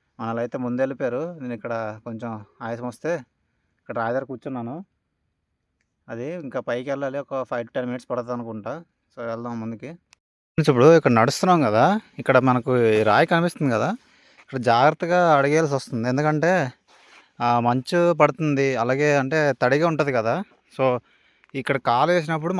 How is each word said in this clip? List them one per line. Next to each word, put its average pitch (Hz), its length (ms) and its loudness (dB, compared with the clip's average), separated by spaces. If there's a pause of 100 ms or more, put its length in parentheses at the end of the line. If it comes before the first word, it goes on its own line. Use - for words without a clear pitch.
(180)
మన 113 120 -10
వాళ్ళు 117 140 -6
అయితే 123 200 -8
ముందు 123 200 -4
వెళ్ళిపోయారు, 131 380 -4 (200)
నేను 123 160 -10
ఇక్కడ 117 160 -10 (320)
కొంచెం 117 260 -10 (340)
ఆయాసం 117 240 -8
వస్తే 151 220 -8 (680)
ఇక్కడ 120 180 -14
రాయి 117 160 -2
దగ్గర 127 160 -4
కూర్చున్నాను. 127 440 -10 (1400)
అది 120 160 -10 (180)
ఇంకా 131 220 -8
పైకి 123 260 -6
వెళ్ళాలి, 139 320 -6
ఒక 135 240 -6
ఫైవ్ 120 180 -4
to - 80 -20
టెన్ 123 140 -4
మినిట్స్ 123 220 -8
పడుతుంది 120 260 -4
అనుకుంటా. 113 360 -10 (400)
So - 60 -18 (120)
వెళ్దాం 117 220 -8 (100)
ముందుకి. 113 260 -10 (640)
ఫ్రెండ్స్, 156 200 2
ఇప్పుడు 127 160 8 (100)
ఇక్కడ 131 220 2
నడుస్తున్నాం 170 460 2
కదా, 110 180 4 (360)
ఇక్కడ 131 160 2 (120)
మనకు 127 220 0 (280)
ఈ - 100 4
రాయి 139 240 4
కనిపిస్తుంది 165 440 0
కదా, 123 120 0 (540)
ఇక్కడ 135 160 -8 (100)
జాగ్రత్తగా 156 520 4 (180)
అడిగేయాల్సి 143 400 2
వస్తుంది. 120 340 -6
ఎందుకంటే 151 400 0 (960)
ఆ - 20 2 (180)
మంచు 127 320 0 (220)
పడుతుంది, 143 480 2 (140)
అలాగే 135 260 2 (140)
అంటే 139 140 -2 (260)
తడిగా 143 280 2
ఉంటుంది 143 300 -2
కదా, 117 160 -2 (400)
so 131 80 0 (760)
ఇక్కడ 135 180 -2 (140)
కాలు 143 240 2
వేసినప్పుడు 160 440 -4